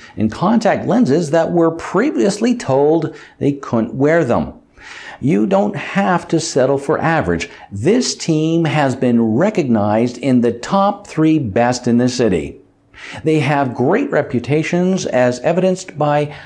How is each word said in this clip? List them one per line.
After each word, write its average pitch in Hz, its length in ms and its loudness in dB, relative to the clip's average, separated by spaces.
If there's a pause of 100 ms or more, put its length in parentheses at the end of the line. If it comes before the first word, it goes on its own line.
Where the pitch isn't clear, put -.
(180)
in 107 120 0
contact 214 580 0
lenses 165 440 2
that 165 220 0
were 165 180 4
previously 226 840 0
told 147 600 0 (240)
they 143 140 0
couldn't 117 400 -4
wear 151 320 2
them. 87 300 -2 (680)
You 190 220 2
don't 196 300 0
have 190 540 -2
to 165 100 2
settle 139 400 0
for 143 200 -2
average. 90 480 -2 (240)
This 170 440 0
team 160 500 0
has 135 300 0
been 120 260 2 (140)
recognized 123 840 2
in 127 240 2
the 117 100 2
top 196 540 -2
three 156 320 2
best 120 500 0
in 120 120 4
the 123 100 2
city. 92 480 -2 (680)
They 156 160 2
have 139 360 0
great 190 340 0
reputations, 156 960 0
as 123 360 0
evidenced 180 540 -2
by 147 400 -2 (100)